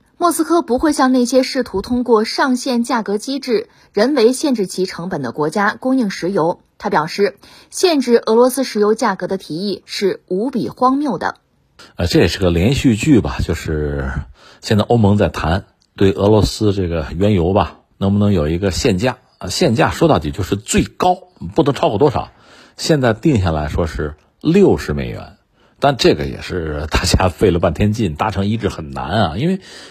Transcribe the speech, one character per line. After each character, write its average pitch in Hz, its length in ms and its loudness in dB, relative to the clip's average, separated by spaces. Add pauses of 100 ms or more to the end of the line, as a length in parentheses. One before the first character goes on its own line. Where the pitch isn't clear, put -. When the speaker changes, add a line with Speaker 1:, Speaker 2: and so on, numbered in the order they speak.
(200)
Speaker 1:
莫 339 120 2
斯 330 120 -2
科 330 180 2
不 254 160 -2
会 294 160 0
向 269 180 2
那 254 140 2
些 254 160 2
试 262 220 -2
图 196 180 -6
通 247 220 -4
过 226 200 2
上 269 320 0
限 240 280 -2
价 233 180 -2
格 202 160 -4
机 269 220 -8
制 240 280 -2 (260)
人 240 200 2
为 240 180 4
限 262 220 -2
制 208 140 0
其 185 180 -4
成 175 240 -8
本 156 140 -6
的 117 80 -6
国 151 180 -4
家 208 300 0
供 262 180 0
应 214 140 0
石 170 180 -6
油。 175 300 0 (180)
他 202 140 -8
表 160 160 0
示， 202 300 -2 (340)
限 330 280 2
制 240 240 4
俄 220 120 2
罗 247 160 4
斯 269 120 -2
石 214 160 -4
油 208 140 4
价 214 220 0
格 180 100 -8
的 190 140 -6
提 - 160 -10
议 190 300 -6
是 - 420 -4
无 208 240 -4
比 147 180 -4
荒 269 300 0
谬 269 180 -4
的。 - 200 -6 (580)
Speaker 2:
呃， 90 100 -2
这 156 140 2
也 110 80 6
是 - 100 -4
个 90 140 2
连 92 240 2
续 127 200 2
剧 113 260 4
吧， 76 220 -6
就 85 120 -4
是 71 560 -4 (500)
现 110 160 0
在 104 60 2
欧 120 140 2
盟 104 200 4
在 92 120 2
谈 82 360 -4 (300)
对 95 160 4
俄 98 160 0
罗 107 160 6
斯 104 300 0
这 95 140 -4
个 82 280 -4
原 101 180 2
油 90 200 2
吧， 95 260 0 (180)
能 98 160 0
不 101 60 2
能 104 140 2
有 76 140 0
一 85 120 -2
个 98 100 -2
限 92 300 0
价？ 123 180 -2 (220)
啊， 92 100 -10
限 123 260 0
价 131 160 2
说 - 160 2
到 131 100 4
底 73 140 -4
就 - 100 -6
是 - 140 -4
最 135 280 -2
高， - 320 -2 (380)
不 - 80 4
能 143 100 2
超 - 180 0
过 107 100 -2
多 143 100 4
少。 - 220 -4 (440)
现 151 260 0
在 120 120 4
定 131 260 2
下 92 120 0
来 76 160 -2
说 85 180 -2
是 78 300 -6 (260)
六 160 380 4
十 - 140 -6
美 65 180 -6
元， - 260 -16 (420)
但 139 160 2
这 131 200 2
个 71 100 -4
也 67 160 -10
是 78 480 -6
大 - 140 -2
家 92 260 2
费 98 220 2
了 85 80 0
半 85 160 0
天 104 180 0
劲， 104 220 -2
达 104 160 -2
成 98 160 -2
一 110 100 -2
致 110 100 -4
很 80 220 -8
难 67 200 -10
啊。 87 280 0
因 139 100 -2
为， 190 120 0 (320)